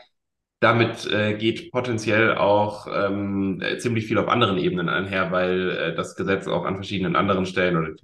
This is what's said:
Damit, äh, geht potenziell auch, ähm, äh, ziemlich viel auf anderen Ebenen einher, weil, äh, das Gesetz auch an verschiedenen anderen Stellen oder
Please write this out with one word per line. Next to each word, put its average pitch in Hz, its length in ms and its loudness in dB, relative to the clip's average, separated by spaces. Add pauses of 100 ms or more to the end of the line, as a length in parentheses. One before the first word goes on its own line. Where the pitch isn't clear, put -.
(600)
Damit, 113 460 2
äh, 107 280 0
geht 110 360 -2
potenziell 113 680 2
auch, 104 560 2
ähm, 98 720 -2
äh, 104 160 -2
ziemlich 113 280 -2
viel 107 120 0
auf 92 80 2
anderen 101 320 2
Ebenen 87 300 0
einher, 92 420 -2
weil, 90 400 0
äh, 82 240 -2
das 90 220 -6
Gesetz - 320 -2
auch 85 160 -2
an - 100 -2
verschiedenen 90 400 -4
anderen 95 320 2
Stellen 90 300 0
oder 80 140 -2 (140)